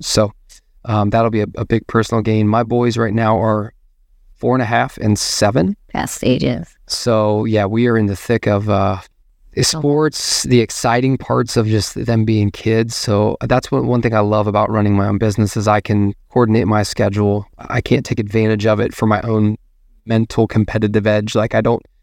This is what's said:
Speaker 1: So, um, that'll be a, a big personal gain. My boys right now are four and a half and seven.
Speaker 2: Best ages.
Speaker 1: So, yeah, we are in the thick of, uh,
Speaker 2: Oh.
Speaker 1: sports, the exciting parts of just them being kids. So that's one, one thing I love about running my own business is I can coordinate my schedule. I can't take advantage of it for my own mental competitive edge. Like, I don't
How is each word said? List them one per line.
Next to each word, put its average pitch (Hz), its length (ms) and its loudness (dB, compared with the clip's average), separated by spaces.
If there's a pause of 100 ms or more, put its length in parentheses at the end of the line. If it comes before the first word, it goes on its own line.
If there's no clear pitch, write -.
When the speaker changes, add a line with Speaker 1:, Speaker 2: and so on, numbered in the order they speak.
Speaker 1:
So, 104 300 0 (540)
um, 107 260 0
that'll 113 200 2
be 110 100 0
a, 104 140 -2
a 110 100 -6
big 113 220 -2
personal 113 340 -2
gain. 107 260 2
My 113 160 2
boys 120 340 0
right 113 160 -2
now 113 280 2
are 107 320 -2 (640)
four 120 180 -2
and 127 80 0
a 120 40 -2
half 120 320 -2
and 104 200 0
seven. 147 580 0 (180)
Speaker 2:
Best - 300 -6
ages. 135 520 -2 (120)
Speaker 1:
So, 107 580 0
yeah, 107 200 0
we 113 220 0
are 113 100 2
in 107 100 2
the 98 80 -2
thick - 320 -2
of, 104 220 0
uh, 98 300 0 (600)
Speaker 2:
Oh. - 40 2
Speaker 1:
sports, 151 800 -2
the 123 160 4
exciting 123 580 0
parts 123 400 -2
of 113 80 2
just 107 400 -2
them 113 200 2
being 107 260 2
kids. 113 440 -2
So 107 460 0
that's 123 300 -2
one, 131 160 0
one 120 160 0
thing 117 100 0
I 110 60 2
love 104 260 2
about 104 240 0
running 104 260 2
my 98 120 2
own 104 100 0
business 107 400 0
is 104 100 -2
I 104 140 4
can 101 320 0 (160)
coordinate 113 380 2
my 107 160 2
schedule. 104 640 0 (100)
I - 240 -4
can't 123 240 0
take 113 140 -4
advantage 107 480 0
of 107 120 2
it - 140 -2
for - 140 -2
my 107 140 2
own 107 360 0 (480)
mental 113 400 0
competitive 107 640 0
edge. 107 260 0
Like, 110 220 0
I 117 60 2
don't 117 200 0 (220)